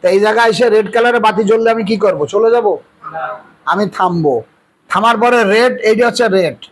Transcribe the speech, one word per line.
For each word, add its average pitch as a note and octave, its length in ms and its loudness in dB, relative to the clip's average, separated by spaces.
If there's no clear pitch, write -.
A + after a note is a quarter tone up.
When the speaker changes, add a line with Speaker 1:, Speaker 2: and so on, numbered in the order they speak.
Speaker 1:
তো F3+ 60 0
এই G3 120 2
জায়গায় A3 300 2
এসে A#3 180 0
রেড G#3+ 240 0
কালারের A#3 280 0
বাতি G#3+ 240 0
জ্বললে A3+ 260 2
আমি A3+ 140 -2
কি G#3+ 120 -2
করব? F#3 300 -2
চলে A3 240 0
যাব? G#3+ 260 0
Speaker 2:
না। D#3+ 260 -12
Speaker 1:
আমি F#3 240 -2
থামবো। D#3+ 540 -2
থামার A3 300 0
পরে A#3+ 260 2
রেড, A3 360 0
এইটা A3+ 260 2
হচ্ছে A#3 220 0
রেড F3+ 280 0